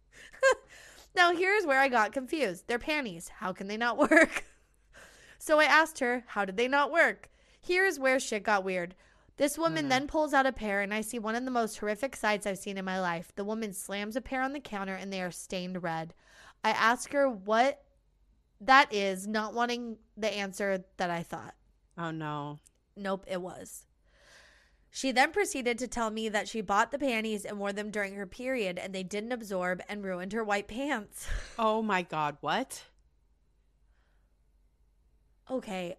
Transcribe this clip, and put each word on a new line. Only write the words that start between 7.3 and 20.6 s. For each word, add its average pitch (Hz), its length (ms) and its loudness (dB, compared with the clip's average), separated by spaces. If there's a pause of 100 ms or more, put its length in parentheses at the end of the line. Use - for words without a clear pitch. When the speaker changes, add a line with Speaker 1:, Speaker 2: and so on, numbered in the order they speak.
Speaker 1:
Here's 359 380 2
where 262 220 2
shit 214 240 -4
got 202 200 2
weird. 180 300 -2 (440)
This 285 200 2
woman 320 280 0
Speaker 2:
Oh, - 20 -2
no. - 20 0
Speaker 1:
then 262 180 2
pulls 302 240 0
out 269 140 6
a 262 60 2
pair, 208 300 -2
and 202 120 -4
I 214 80 -2
see 220 160 -6
one 220 160 -4
of 240 100 -4
the 254 60 -6
most 233 300 0
horrific 214 360 -4
sights 208 300 -2
I've 196 140 -4
seen 196 180 -8
in 190 80 -6
my 185 160 -2
life. 175 340 -4
The 202 80 -6
woman 214 300 -4
slams 208 420 -6
a 254 60 -2
pair 262 220 -4
on 269 100 -4
the 294 60 -6
counter, 196 340 -6
and 190 180 -8
they 185 120 -4
are 180 80 -4
stained 180 500 -8
red. 165 320 -6 (500)
I 220 60 4
ask 226 440 2
her 277 140 4
what 220 560 2 (800)
that 262 320 8
is, 196 320 -2
not 214 300 -2
wanting 240 420 -2 (180)
the 214 160 0
answer 196 540 -2 (120)